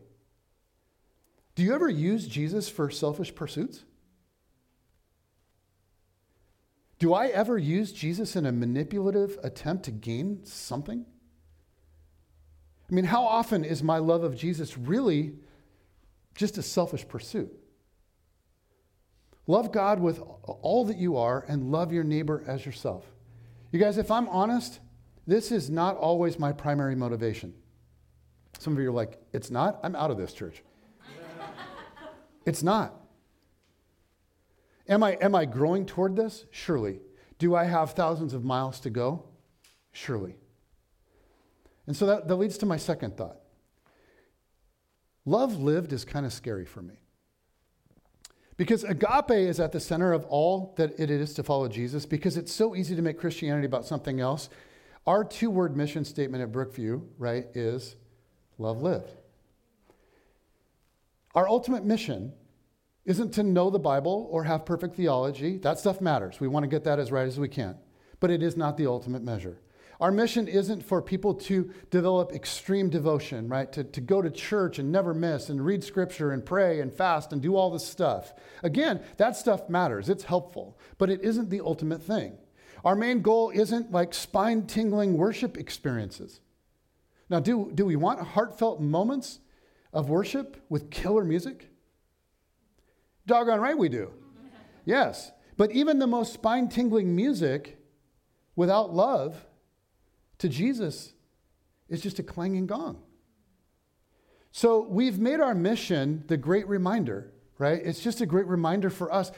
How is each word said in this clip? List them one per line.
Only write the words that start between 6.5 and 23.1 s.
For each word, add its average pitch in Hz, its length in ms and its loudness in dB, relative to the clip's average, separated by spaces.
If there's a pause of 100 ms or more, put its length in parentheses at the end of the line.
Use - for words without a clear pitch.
Do 170 140 6
I 220 140 4
ever 220 300 2
use 180 340 0
Jesus 170 440 -4
in 170 100 0
a 131 60 0
manipulative 190 880 -2
attempt 160 440 -6
to 127 60 -10
gain 117 540 -6
something? 147 600 -8 (1800)
I - 60 -4
mean, 180 120 4
how 233 180 2
often 226 420 2
is 151 160 -4
my 160 160 2
love 165 260 4
of 135 140 -2
Jesus 156 400 -4
really 151 560 0 (1040)
just - 240 -2
a - 20 -6
selfish 170 460 -2
pursuit? - 440 -8 (2000)
Love 214 240 2
God 202 280 2
with 170 200 0
all - 680 -2
that 202 120 -4
you 175 200 0
are 123 300 2
and 139 240 -2
love 160 200 0
your 170 120 0
neighbor 151 420 -2
as 135 200 -8
yourself. 120 380 -8 (680)